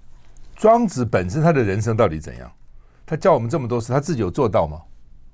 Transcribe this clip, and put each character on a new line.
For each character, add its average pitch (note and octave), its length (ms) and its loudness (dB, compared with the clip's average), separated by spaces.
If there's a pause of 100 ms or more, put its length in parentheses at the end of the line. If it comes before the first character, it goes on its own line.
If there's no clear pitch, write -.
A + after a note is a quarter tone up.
(560)
庄 A#3 300 4
子 B2+ 200 -2
本 F#2 240 -2
身 C3 100 -2
他 E3 120 4
的 C#3 100 2
人 G2+ 180 0
生 A2 160 -2
到 A2 120 4
底 D#2 100 -6
怎 C2+ 180 -12
样？ A#1+ 140 -16 (560)
他 D#3+ 100 -4
教 F3+ 160 4
我 D3 60 4
们 A#2 100 -4
这 D3+ 120 -2
么 B2 80 -6
多 A#2+ 120 -2
事， A2+ 120 -6
他 C#3 80 2
自 D#3 140 -4
己 A2+ 60 -2
有 F#2 100 -2
做 B2+ 180 0
到 F#2 180 0
吗？ D2+ 160 -10 (520)